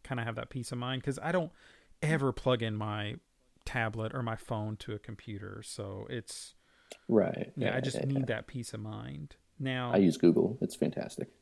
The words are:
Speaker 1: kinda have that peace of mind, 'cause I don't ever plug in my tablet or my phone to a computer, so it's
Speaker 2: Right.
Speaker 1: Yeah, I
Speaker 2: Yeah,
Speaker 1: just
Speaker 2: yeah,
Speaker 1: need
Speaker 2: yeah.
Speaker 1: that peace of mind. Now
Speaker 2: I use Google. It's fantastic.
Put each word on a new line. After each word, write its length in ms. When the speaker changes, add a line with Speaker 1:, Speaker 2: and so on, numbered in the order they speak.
Speaker 1:
kinda 220
have 120
that 140
peace 220
of 60
mind, 240
'cause 200
I 100
don't 200
ever 300
plug 300
in 140
my 400
tablet 500
or 80
my 140
phone 420
to 160
a 40
computer, 640
so 480
it's 440
Speaker 2:
Right. 480
Speaker 1:
Yeah, 140
I 40
Speaker 2:
Yeah, 60
Speaker 1:
just 180
Speaker 2:
yeah, 60
Speaker 1:
need 160
Speaker 2:
yeah. 60
Speaker 1:
that 200
peace 280
of 60
mind. 560
Now 340
Speaker 2:
I 60
use 180
Google. 440
It's 140
fantastic. 560